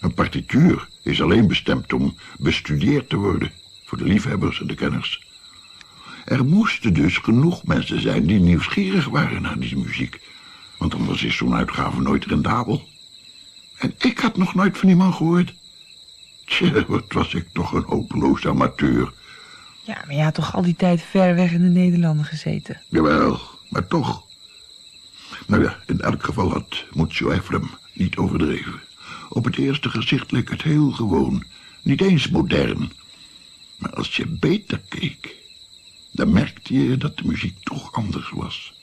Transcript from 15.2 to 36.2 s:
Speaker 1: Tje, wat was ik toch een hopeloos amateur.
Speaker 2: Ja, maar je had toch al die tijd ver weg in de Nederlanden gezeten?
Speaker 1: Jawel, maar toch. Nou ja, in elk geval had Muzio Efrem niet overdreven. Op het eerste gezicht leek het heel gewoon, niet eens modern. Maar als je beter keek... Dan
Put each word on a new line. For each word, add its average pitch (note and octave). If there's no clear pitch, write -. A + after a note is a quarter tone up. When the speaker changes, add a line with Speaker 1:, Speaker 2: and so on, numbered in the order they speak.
Speaker 1:
Tje, -
wat -
was -
ik F2+
toch -
een -
hopeloos -
amateur. C2
Speaker 2:
Ja, -
maar C#3+
je D3+
had D#3
toch -
al F#3+
die F3
tijd F3
ver F#3
weg F3
in E3+
de F3+
Nederlanden E3+
gezeten? -
Speaker 1:
Jawel, D2+
maar -
toch. B2
Nou -
ja, -
in -
elk -
geval -
had -
Muzio -
Efrem -
niet -
overdreven. E2
Op A#2
het -
eerste C#3
gezicht A#2
leek B2
het -
heel D3+
gewoon, F2
niet C#3
eens F3+
modern. -
Maar -
als -
je -
beter -
keek... -
Dan -